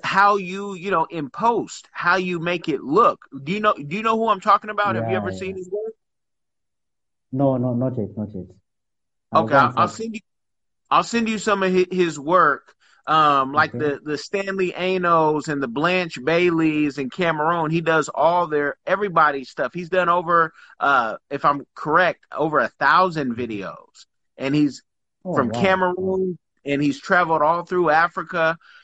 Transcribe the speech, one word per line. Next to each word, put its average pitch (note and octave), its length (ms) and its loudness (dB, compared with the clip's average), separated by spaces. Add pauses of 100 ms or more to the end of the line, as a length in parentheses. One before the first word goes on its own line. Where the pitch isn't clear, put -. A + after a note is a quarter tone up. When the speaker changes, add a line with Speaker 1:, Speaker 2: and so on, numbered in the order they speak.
Speaker 1:
how G3+ 340 4
you, G3 380 -8
you F#3 160 -8
know, E3 200 2
in D#3 200 -6
post, G#3+ 640 -2
how F3 240 0
you F3+ 240 -4
make F3 280 -4
it D3 140 -2
look. D3+ 380 2 (240)
Do D3+ 80 -4
you G#3 80 -2
know, G#3+ 140 2
do D3 220 -8
you A3 60 -6
know A3+ 140 0
who A3+ 120 -2
I'm G3+ 120 0
talking G#3+ 300 2
about? G#3 260 -2
Have - 120 -4
you F#4 80 0
Speaker 2:
Yeah, - 20 0
Speaker 1:
ever G#3 120 -4
Speaker 2:
yeah. - 20 -8
Speaker 1:
seen F#4+ 240 -8
his F#4 140 -12
work? A4 240 -8 (1400)
Speaker 2:
No, C3+ 260 2
no, B2 160 -2
not B2 240 -2
yet, G2+ 180 -6
not G#2 160 -8
yet. F2+ 140 -12 (880)
I'll D#3 120 2
Speaker 1:
Okay, D3 100 -2
Speaker 2:
go C#3 40 6
and C#3 100 4
Speaker 1:
I'll, B2 80 -4
I'll F3 120 2
Speaker 2:
search. - 0 -
Speaker 1:
send A3 260 -10
you, A3+ 60 -12 (720)
I'll D#3+ 140 4
send A#3 240 -2
you A3 100 -2
some G3 240 0
of F#3 100 2
hi-, F#3 180 4
his F3 280 -2
work. D3+ 560 2 (320)
Um, C#3+ 460 4
like D3+ 220 2
Speaker 2:
Okay. A#2+ 40 -6
Speaker 1:
the, D3 260 -2
the D3 140 -4
Stanley F#3+ 560 -4
Anos E3+ 760 2
and C#3+ 140 -2
the C3 60 -4
Blanche E3 560 -2
Baileys D#3+ 760 2
and C3+ 120 -6
Cameron. D#3+ 600 0
He E3 80 0
does D#3+ 280 0
all E3+ 380 2
their, D3 300 -2 (100)
everybody's D#3+ 640 0
stuff. C3+ 240 -6
He's F3 140 -10
done F3+ 200 0
over, E3+ 440 2 (280)
uh, A#2+ 360 0 (140)
if C#3 140 -8
I'm C#3+ 300 0
correct, D#3+ 580 0
over D3+ 280 0
a A2+ 80 0 (120)
thousand D3+ 560 2
videos. G#2 680 -10 (320)
And C3+ 160 -4
he's D3 280 0 (420)
Speaker 2:
Oh, F#3 80 -8
Speaker 1:
from C3+ 180 0
Speaker 2:
wow. - 20 -6
Speaker 1:
Cameroon, F#3 840 0 (260)
and C#3+ 180 -2
he's C#3 180 0
traveled E3 420 2
all E3+ 220 2
through F3 260 0
Africa. E3 680 0 (260)